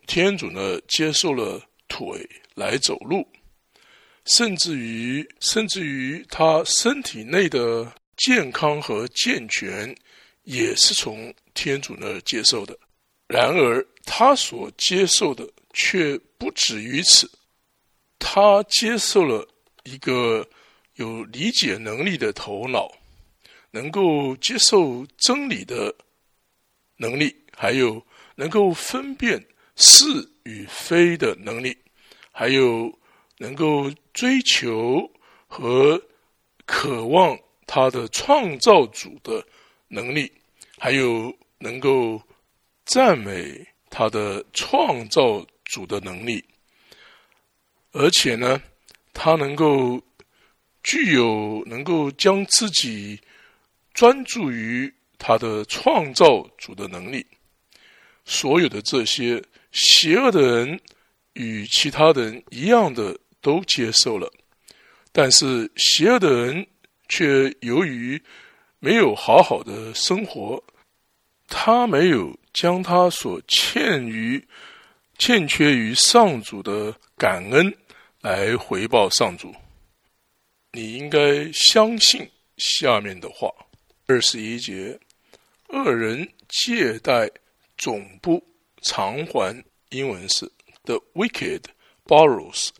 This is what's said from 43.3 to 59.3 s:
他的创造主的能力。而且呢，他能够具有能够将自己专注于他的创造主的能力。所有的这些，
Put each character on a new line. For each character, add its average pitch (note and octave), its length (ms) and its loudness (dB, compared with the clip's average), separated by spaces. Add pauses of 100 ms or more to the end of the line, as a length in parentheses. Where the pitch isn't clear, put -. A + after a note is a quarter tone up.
他 A2 200 -2
的 G#2 440 -4
创 E3+ 560 -2
造 A2 360 2 (180)
主 - 220 -12
的 G2+ 160 -6
能 F#2 240 -12
力。 A2+ 180 -6 (1500)
而 C#3+ 180 4
且 B2+ 240 2
呢， B2 260 0 (520)
他 D#3+ 220 4
能 C#3+ 200 -2
够 C3+ 460 2 (840)
具 B3+ 300 0
有 G#2+ 520 0
能 A#2 180 -12
够 D#3 280 0
将 F#3+ 340 2
自 G#3+ 240 0
己 G#2 500 -6 (720)
专 B3+ 320 4
注 E3 260 -4
于 A#2+ 420 -6 (240)
他 A2+ 200 0
的 A2 280 -6
创 F3+ 480 0
造 C#3 340 6 (100)
主 - 160 -18
的 G2 140 -12
能 F#2 240 -14
力。 C3 140 -10 (960)
所 D3 380 0
有 C#3 80 2
的 G#2 120 -10
这 B2 220 -2
些， A#2+ 400 -4 (280)